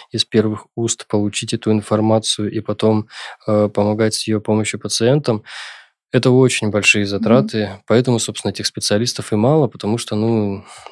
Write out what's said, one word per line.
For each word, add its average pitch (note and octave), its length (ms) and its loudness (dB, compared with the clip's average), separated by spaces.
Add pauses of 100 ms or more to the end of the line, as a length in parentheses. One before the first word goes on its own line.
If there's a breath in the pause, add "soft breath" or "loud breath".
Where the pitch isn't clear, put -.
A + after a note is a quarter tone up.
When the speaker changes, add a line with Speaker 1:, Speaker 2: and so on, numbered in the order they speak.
(120 loud breath)
Speaker 1:
из A2 140 -2
первых G#2+ 400 0 (100)
уст A#2 320 -4
получить G#2 460 -2
эту A2 180 -2
информацию G#2+ 800 0
и A2 80 -6
потом, G#2+ 460 0 (420 loud breath)
э, G#2 260 2
помогать G#2+ 400 0
с - 140 -6
её G#2+ 120 0
помощью G#2+ 400 -2
пациентам, A#2 640 0 (720 loud breath)
это C3 200 4
очень B2+ 380 4
большие G#2 340 2
Speaker 2:
Мгм. G2 60 -4
Speaker 1:
затраты. G#2+ 600 2 (180)
Поэтому, B2 320 4
собственно, - 320 -6
этих - 140 -6
специалистов - 680 -4
и G#2+ 40 0
мало, C3+ 320 4
потому G#2+ 300 -4
что, - 180 -6
ну, G#2+ 480 0 (280 loud breath)